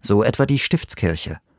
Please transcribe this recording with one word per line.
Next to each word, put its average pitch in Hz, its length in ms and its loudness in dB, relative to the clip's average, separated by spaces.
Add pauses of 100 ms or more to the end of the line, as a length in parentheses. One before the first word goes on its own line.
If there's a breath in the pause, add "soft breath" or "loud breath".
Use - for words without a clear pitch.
So 104 220 2
etwa 127 240 2
die 139 120 0
Stiftskirche - 800 -2 (180)